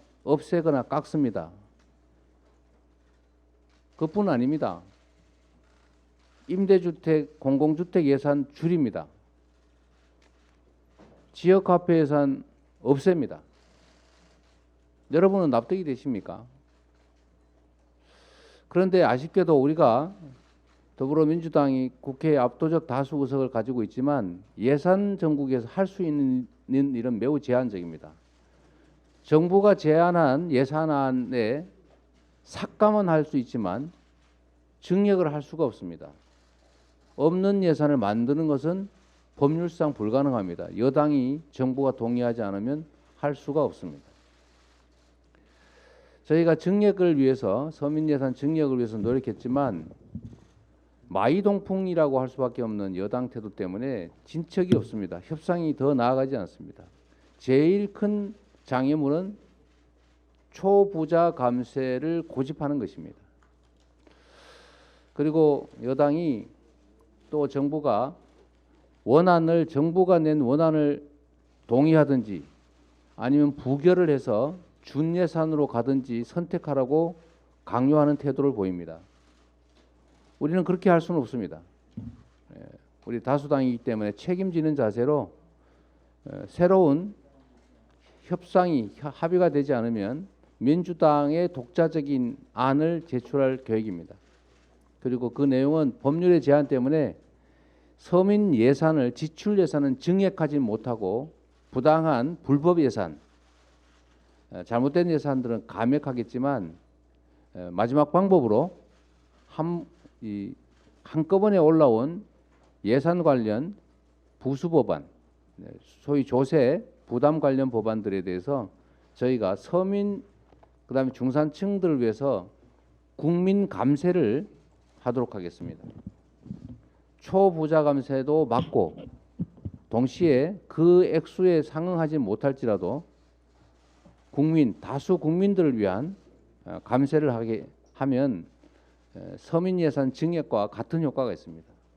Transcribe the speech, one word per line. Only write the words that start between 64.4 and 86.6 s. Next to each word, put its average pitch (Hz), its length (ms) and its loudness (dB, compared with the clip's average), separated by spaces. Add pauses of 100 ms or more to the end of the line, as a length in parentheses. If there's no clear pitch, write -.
그리고 151 560 2 (140)
여당이 143 640 0 (840)
또 147 180 -2
정부가 139 640 -2 (920)
원안을, 165 600 4
정부가 170 540 2
낸 151 200 2
원안을 147 640 2 (600)
동의하든지 131 800 2 (720)
아니면 143 400 2
부결을 165 520 2
해서 131 460 0 (280)
준예산으로 160 840 -2
가든지 120 560 -2
선택하라고 156 920 -2 (480)
강요하는 147 520 2
태도를 139 360 0
보입니다. 90 460 -6 (1400)
우리는 170 240 0
그렇게 180 280 0
할 170 100 6
수는 170 200 -2
없습니다. 104 400 -8 (960)
예, - 80 -20 (420)
우리 117 160 -6
다수당이기 135 580 0
때문에 107 340 -4
책임지는 170 640 -2
자세로, 123 560 0 (1000)
예, 98 160 -12
새로운 180 640 2 (1160)